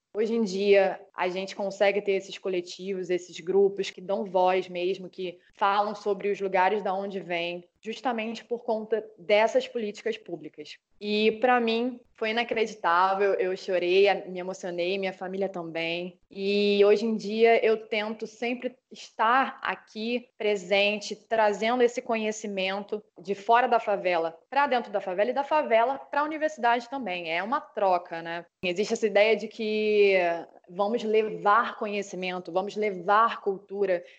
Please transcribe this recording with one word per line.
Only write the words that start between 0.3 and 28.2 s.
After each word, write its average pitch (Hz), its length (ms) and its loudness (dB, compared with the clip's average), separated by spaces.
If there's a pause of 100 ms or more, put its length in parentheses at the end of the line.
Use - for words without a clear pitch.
em 233 80 2
dia, 190 560 4 (160)
a 185 140 -2
gente 190 260 -6
consegue 202 460 0
ter 196 120 -2
esses 190 260 -4
coletivos, 185 720 -6
esses 175 300 -4
grupos 196 500 2
que - 100 -20
dão 196 240 -4
voz 185 460 2
mesmo, 180 380 -4
que 180 300 -10 (160)
falam 208 400 0
sobre 202 380 -2
os 190 80 -4
lugares 190 420 2
da 190 120 -2
onde 196 260 -6
vem, 175 480 -6 (140)
justamente 226 600 -6
por 233 180 -8
conta 220 460 -4 (120)
dessas 220 500 2
políticas 214 480 -6
públicas. 151 640 -14 (220)
E, 214 400 2
pra 247 200 4
mim, 233 400 -2 (140)
foi 220 160 -4
inacreditável, 196 1040 2
eu 185 220 0
chorei, 185 520 2
a-, 185 180 0
me 185 140 -10
emocionei, 180 580 -4
minha 190 140 -4
família 190 360 -6
também. 170 720 -6 (120)
E 202 540 2
hoje 208 220 4
em 220 100 -2
dia 220 480 4
eu 220 220 0
tento 220 400 -6
sempre 247 500 -8 (140)
estar 233 720 -2
aqui 226 760 -6
presente, 208 800 0
trazendo 220 680 2
esse 240 200 2
conhecimento 208 1000 -4 (160)
de 175 160 -6
fora 233 320 4
da 226 140 4
favela 175 580 0 (120)
pra 277 160 2
dentro 233 260 0
da 202 80 0
favela 196 300 0
e 233 40 -2
da 277 100 0
favela 262 540 2
pra 294 260 -2
universidade 285 640 0
também. 180 440 -6
É 175 80 -2
uma 262 180 -2
troca, 180 600 0